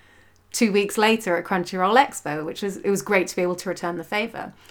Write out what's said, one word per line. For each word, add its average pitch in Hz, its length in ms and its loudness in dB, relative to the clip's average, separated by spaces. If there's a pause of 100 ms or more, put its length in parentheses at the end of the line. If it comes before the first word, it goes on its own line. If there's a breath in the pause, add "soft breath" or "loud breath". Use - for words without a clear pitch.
(500 soft breath)
two 220 220 2
weeks 202 240 2
later 220 400 4
at 175 80 -2
Crunchyroll 185 520 0
Expo, 156 480 0
which - 180 -8
was, 196 160 -6
it - 120 -2
was 196 120 0
great 185 260 2
to - 80 -10
be 185 60 0
able 180 140 0
to 175 120 -8
return 175 300 -6
the 165 60 -10
favor. 220 500 -6 (160 soft breath)